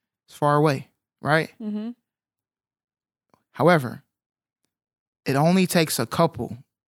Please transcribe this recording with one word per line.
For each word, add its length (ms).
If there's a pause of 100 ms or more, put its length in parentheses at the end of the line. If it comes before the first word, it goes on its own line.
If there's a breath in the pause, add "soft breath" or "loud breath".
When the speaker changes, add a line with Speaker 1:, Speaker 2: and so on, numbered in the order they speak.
(300)
Speaker 1:
is 60
far 220
away, 320 (320)
right? 280 (120)
Speaker 2:
Mm-hmm. 300 (1600)
Speaker 1:
However, 520 (1200)
it 100
only 320
takes 320
a 60
couple 520 (340)